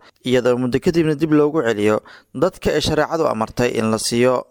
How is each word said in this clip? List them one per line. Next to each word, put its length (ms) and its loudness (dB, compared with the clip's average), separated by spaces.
iyadoo 320 2
muddo 220 -2
kadibna 360 0
dib 180 -2
loogu 280 2
celiyo 380 0
dadka 380 -2
ay 100 0
shareecadu 460 0
amartay 420 -2
in 120 -2
la 80 0
siiyo. 520 0